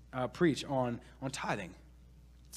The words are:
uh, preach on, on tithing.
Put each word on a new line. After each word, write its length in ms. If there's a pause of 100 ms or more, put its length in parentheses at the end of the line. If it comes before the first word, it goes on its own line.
(120)
uh, 160
preach 360
on, 360 (200)
on 100
tithing. 440 (840)